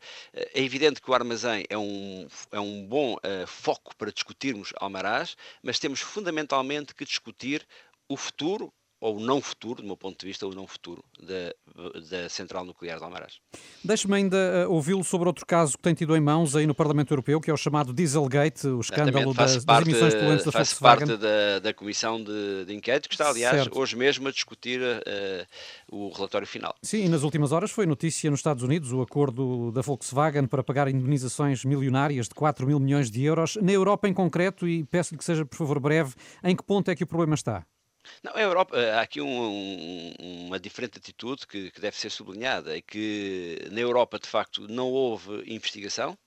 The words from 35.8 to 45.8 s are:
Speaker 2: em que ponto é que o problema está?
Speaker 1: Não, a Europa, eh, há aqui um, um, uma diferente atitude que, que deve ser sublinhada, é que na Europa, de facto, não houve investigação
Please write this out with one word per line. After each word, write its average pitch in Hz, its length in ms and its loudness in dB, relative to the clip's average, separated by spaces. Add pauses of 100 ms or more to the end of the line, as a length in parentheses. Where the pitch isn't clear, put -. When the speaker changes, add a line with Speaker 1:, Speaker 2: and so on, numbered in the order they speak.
Speaker 2:
em 185 120 4
que - 80 -8
ponto 202 260 2
é 175 60 0
que - 80 -4
o - 40 -4
problema 160 280 2
está? 107 280 -4 (600)
Speaker 1:
Não, - 140 -10
a 220 40 2
Europa, 180 380 2
eh, 113 140 2
há 113 80 2
aqui 147 180 -4
um, 143 80 -4
um, 90 1200 -6
uma 92 100 -6
diferente 104 400 -10
atitude 117 480 -12
que, 95 260 -10
que - 100 -16
deve 101 160 -4
ser 107 120 -8
sublinhada, 98 680 -6
é - 20 -8
que 101 880 -6
na 107 120 -6
Europa, 120 360 2
de - 120 -10
facto, 101 400 -4
não 127 200 -2
houve 110 560 -2
investigação 110 800 -6